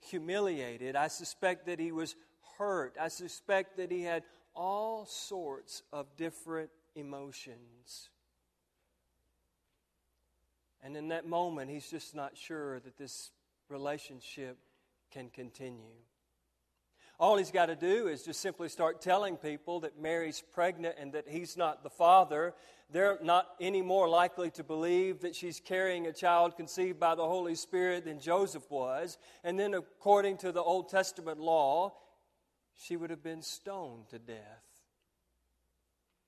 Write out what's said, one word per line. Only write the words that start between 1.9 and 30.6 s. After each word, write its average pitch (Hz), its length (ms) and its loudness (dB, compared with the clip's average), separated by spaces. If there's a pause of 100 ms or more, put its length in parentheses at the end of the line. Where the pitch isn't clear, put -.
was 160 240 -6 (420)
hurt. 180 420 -2
I 160 60 0
suspect 185 720 -2
that 180 160 -4
he 180 100 -2
had 165 220 -2 (320)
all 208 500 -4
sorts - 840 -10
of 143 140 -8 (100)
different 160 540 -8 (260)
emotions. 131 1120 -16 (2750)
And 139 140 -14
in 151 120 -8
that 165 180 -4
moment, 165 440 -2
he's 143 180 -10
just 156 260 -12
not 143 220 -10
sure 143 440 -10
that 127 180 -20
this - 320 -14 (380)
relationship 139 920 -10 (540)
can 127 180 -14
continue. 117 680 -16 (1200)
All 202 180 6
he's 180 160 0
got 180 140 6
to 160 100 -2
do 190 320 2
is 147 160 -4
just - 160 -8
simply 170 280 -6
start 165 320 0
telling 185 360 2
people 160 440 -6
that 151 200 -10
Mary's 160 420 -4 (100)
pregnant 170 460 0
and 139 140 -10
that 147 160 -6
he's 165 280 -8
not 160 280 0
the 143 60 -12
father. 175 640 8 (360)
They're 196 320 4
not 175 240 6 (140)
any 185 220 2
more 185 260 4
likely 175 440 4
to 160 120 -12
believe 175 560 0
that 170 160 -6
she's 175 240 -8
carrying 185 460 -2
a 160 60 -4
child 170 440 4
conceived 185 420 -2
by 165 160 4
the 165 100 0
Holy 170 300 0
Spirit 180 500 0
than 151 140 -8
Joseph 170 500 0
was. 139 480 -4 (280)
And 175 140 -2
then 202 160 0
according 196 640 4
to 185 120 -2
the 170 120 0